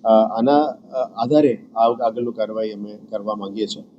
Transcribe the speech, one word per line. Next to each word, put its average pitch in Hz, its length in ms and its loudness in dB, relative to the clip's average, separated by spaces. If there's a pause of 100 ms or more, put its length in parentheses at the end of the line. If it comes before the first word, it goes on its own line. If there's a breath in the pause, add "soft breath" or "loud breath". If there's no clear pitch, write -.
અ, 113 40 0
આના, 113 540 4
અ, 131 540 -6
આધારે 127 420 2 (180)
આ 117 300 2
આગળનું 117 280 -4
કાર્યવાહી 110 380 -4
અમે 104 260 -14 (120)
કરવા 107 240 -6
માંગીએ 101 320 -6
છીએ. - 180 -12 (140)